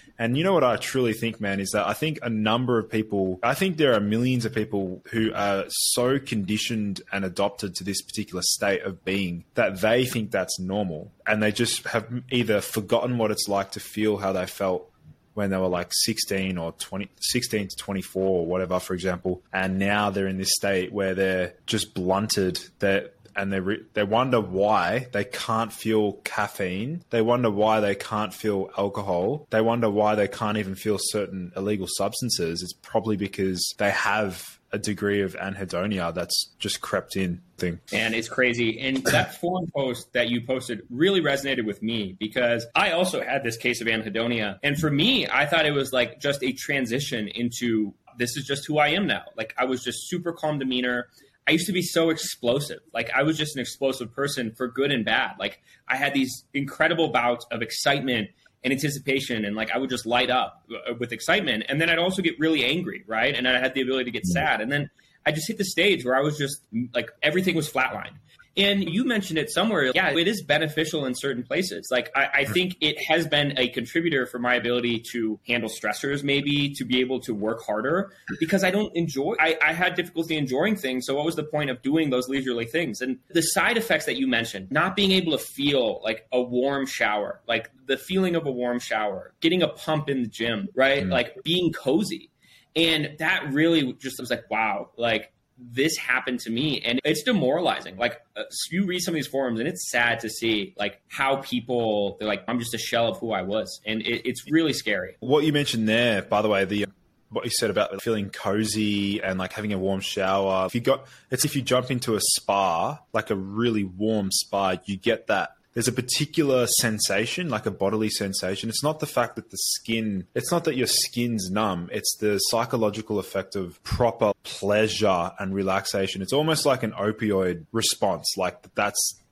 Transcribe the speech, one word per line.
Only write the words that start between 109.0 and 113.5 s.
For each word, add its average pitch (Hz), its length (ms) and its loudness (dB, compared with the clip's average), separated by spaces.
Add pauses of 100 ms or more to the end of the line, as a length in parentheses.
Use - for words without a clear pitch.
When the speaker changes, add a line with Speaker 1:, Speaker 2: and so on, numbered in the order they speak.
Speaker 1:
and, 95 160 -2
like, 92 160 -4
having 107 200 -4
a 98 60 -2
warm 95 220 0
shower. 95 640 2
If 92 100 -4
you 120 40 2
got, 131 260 0 (240)
it's 123 140 0
if 147 120 -2
you 135 40 2
jump 127 300 2
into 120 240 0
a 98 60 2
spa, 98 800 2 (120)
like 110 180 -2
a 107 60 2
really 107 460 0